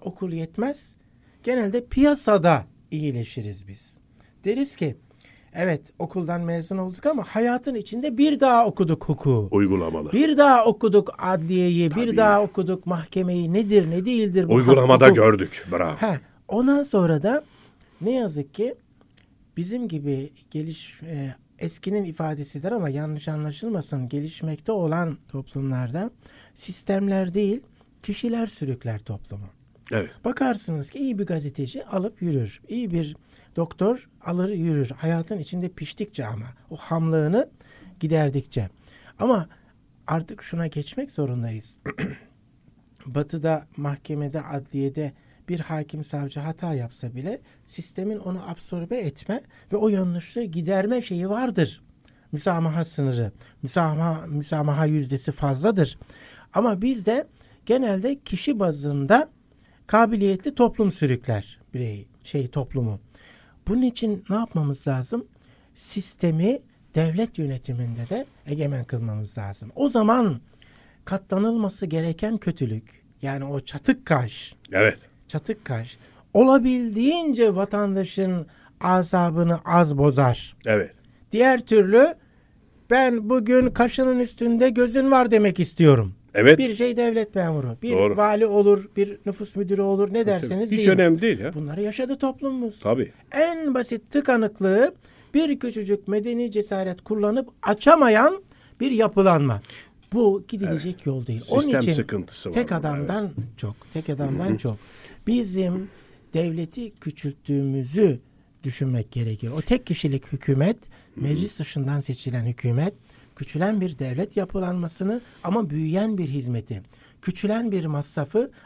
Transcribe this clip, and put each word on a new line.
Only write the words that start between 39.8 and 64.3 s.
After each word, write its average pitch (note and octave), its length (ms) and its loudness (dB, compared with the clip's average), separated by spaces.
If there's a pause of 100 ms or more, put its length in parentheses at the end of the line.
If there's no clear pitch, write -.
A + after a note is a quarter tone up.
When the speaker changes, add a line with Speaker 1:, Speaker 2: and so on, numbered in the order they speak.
Speaker 1:
artık E3 360 -6
şuna E3+ 240 -6
geçmek D3+ 440 -8
zorundayız. A#2 680 -6 (640)
<clears throat> - 640 -20
Batı'da, D3+ 600 -4 (100)
mahkemede, D3 640 -6
adliyede C#3 720 -6 (360)
bir E3+ 120 -4
hakim, D3+ 440 -8
savcı C#3+ 360 -8
hata D#3+ 340 -6
yapsa A#2+ 400 -8
bile E3 260 -10 (260)
sistemin G3+ 520 -10
onu F3+ 320 -10
absorbe E3+ 460 -8
etme G#3 440 -6 (320)
ve G#3 40 0
o A3 120 0
yanlışlığı F#3 560 -2
giderme F#3+ 560 -2
şeyi F#3 280 -4
vardır. A3+ 540 -2 (500)
Müsamaha E3 520 -2
sınırı, B2 480 -2 (300)
müsamaha, D#3+ 640 -2
müsamaha D3 600 -2
yüzdesi C#3 460 -2
fazladır. D3+ 640 0 (560)
Ama G3+ 280 0
bizde A#3+ 440 0 (400)
genelde A#3+ 580 0
kişi A3+ 360 -4
bazında D3 680 2 (580)
kabiliyetli G#3+ 680 2
toplum A3+ 380 2
sürükler A#2+ 640 -2 (160)
bireyi, A2 320 -8 (180)
şey, C3+ 240 -4
toplumu. A#2+ 520 -4 (680)
Bunun A#3+ 140 0
için A3+ 480 -2
ne G3 60 0